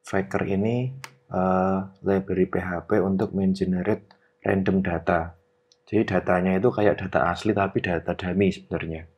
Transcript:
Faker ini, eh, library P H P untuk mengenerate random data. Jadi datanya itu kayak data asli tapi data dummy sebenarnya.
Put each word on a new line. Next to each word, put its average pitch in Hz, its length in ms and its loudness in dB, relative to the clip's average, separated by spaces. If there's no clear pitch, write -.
Faker 95 480 -2
ini, 113 400 0
eh, 92 500 2
library 95 480 0
P 90 160 -4
H 87 240 -8
P 107 80 2
untuk 95 400 0
mengenerate 95 720 0
random 98 400 2
data. 85 560 0
Jadi 107 320 0
datanya 92 400 2
itu 113 160 2
kayak 104 240 2
data 90 320 0
asli 87 240 0
tapi 98 320 0
data 87 320 -2
dummy 95 320 2
sebenarnya. 82 560 -6